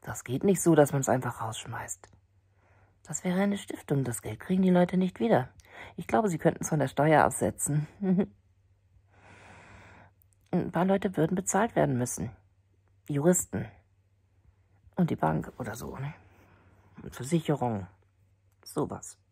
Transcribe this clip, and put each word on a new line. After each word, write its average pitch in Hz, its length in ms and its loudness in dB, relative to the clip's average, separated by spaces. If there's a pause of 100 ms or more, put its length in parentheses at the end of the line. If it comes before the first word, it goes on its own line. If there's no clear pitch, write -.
Das - 220 -12
geht 120 200 -6
nicht 196 180 4
so, 165 140 6
dass 147 180 6
man's 135 160 0
einfach 123 320 -2
rausschmeißt. - 680 -12 (920)
Das - 200 -10
wäre 185 180 0
eine 202 160 0
Stiftung, - 460 -4
das 120 180 -6
Geld 110 180 -10
kriegen 185 220 0
die 185 80 6
Leute 180 280 4
nicht 185 220 -2
wieder. 190 300 4 (460)
Ich 185 120 -12
glaube, 220 220 2
sie 165 80 -2
könnten's - 320 0
von 156 100 0
der 139 80 0
Steuer 147 360 6
absetzen. - 640 0 (140)
<laughs> 190 300 0 (2250)
Ein 180 200 -2
paar 175 140 0
Leute 190 320 0
würden 165 180 2
bezahlt 196 400 -2
werden 151 220 2
müssen. 123 340 -4 (760)
Juristen. 147 580 0 (1300)
Und 170 140 2
die 151 60 -2
Bank 151 420 -2
oder - 180 -10
so, 131 220 -12
ne? 139 160 -10 (880)
Und - 140 -16
Versicherungen. 123 720 -2 (760)
Sowas. - 540 -8 (140)